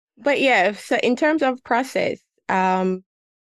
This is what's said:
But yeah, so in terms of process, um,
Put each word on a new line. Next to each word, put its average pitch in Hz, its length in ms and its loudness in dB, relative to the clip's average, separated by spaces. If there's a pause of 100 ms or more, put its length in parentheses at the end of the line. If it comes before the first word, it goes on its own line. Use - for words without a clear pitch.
(180)
But - 240 -2
yeah, 214 320 2
so 233 240 -4
in 247 180 0
terms 311 260 0
of 262 220 -2
process, - 560 -2 (300)
um, 185 560 0 (420)